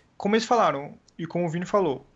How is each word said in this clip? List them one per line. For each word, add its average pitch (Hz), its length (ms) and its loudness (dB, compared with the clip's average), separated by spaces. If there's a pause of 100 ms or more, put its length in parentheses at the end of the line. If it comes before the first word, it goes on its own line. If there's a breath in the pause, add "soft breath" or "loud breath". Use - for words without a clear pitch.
(180)
como 202 180 0
eles 226 100 0
falaram, 151 480 2 (240)
e 170 100 -8
como 175 180 -2
o 165 40 -2
Vini 175 160 -4
falou, 170 400 0 (100)